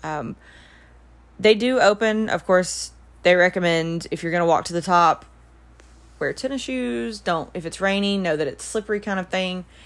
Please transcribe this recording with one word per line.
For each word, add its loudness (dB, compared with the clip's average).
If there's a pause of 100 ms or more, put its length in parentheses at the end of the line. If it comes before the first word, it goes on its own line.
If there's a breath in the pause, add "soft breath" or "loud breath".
Um, -8 (1040 soft breath)
they 6
do 0
open, 2
of -4
course, 0 (300)
they 6
recommend 2
if -8
you're -4
gonna 2
walk 4
to -10
the -2
top, 4 (920)
wear -4
tennis -6
shoes, -6
don't, -4
if -8
it's -10
raining, 0
know 0
that 0
it's -10
slippery -4
kind -4
of -6
thing. -4 (200 soft breath)